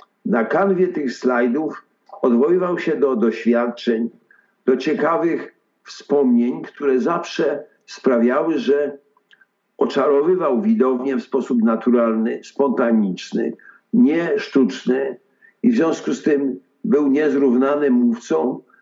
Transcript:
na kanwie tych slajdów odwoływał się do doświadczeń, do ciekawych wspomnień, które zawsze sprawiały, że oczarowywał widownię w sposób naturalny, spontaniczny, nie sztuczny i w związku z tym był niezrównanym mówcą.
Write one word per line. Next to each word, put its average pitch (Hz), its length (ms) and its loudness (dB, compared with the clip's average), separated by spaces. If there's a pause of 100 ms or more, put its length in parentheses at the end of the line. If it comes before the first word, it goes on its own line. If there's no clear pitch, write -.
(260)
na 117 180 0
kanwie 180 440 2
tych 147 240 -4
slajdów 127 720 -2 (360)
odwoływał 170 560 2
się 160 180 -2
do 131 200 0
doświadczeń, 117 960 -2 (560)
do 127 100 4
ciekawych 151 800 -2 (300)
wspomnień, 131 800 0
które 135 360 -2
zawsze 151 680 -2 (220)
sprawiały, 139 720 0
że 135 400 -2 (800)
oczarowywał 139 840 0
widownię 123 540 0
w 113 60 -4
sposób 120 400 -2
naturalny, 113 840 0
spontaniczny, 113 1080 -2 (400)
nie 147 460 2
sztuczny 131 800 -2 (460)
i 120 80 4
w 113 60 2
związku 156 360 0
z 123 100 -8
tym 139 380 -2 (240)
był 143 220 2
niezrównanym 139 880 2
mówcą. 123 640 0 (220)